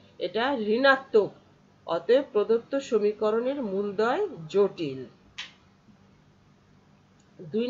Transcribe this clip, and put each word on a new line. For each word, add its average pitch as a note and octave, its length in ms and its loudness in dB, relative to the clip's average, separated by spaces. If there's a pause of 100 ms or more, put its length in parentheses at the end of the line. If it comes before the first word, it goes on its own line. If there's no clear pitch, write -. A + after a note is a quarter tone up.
(200)
এটা G#3+ 240 -2 (300)
ঋণাত্মক। C4 560 4 (560)
অতএব A3 380 2 (100)
প্রদত্ত G#3+ 380 0 (160)
সমীকরণের A3 680 0 (120)
মূলদ্বয় G#3 520 -2 (300)
জটিল। E3+ 480 0 (2500)
দুই A3+ 180 -2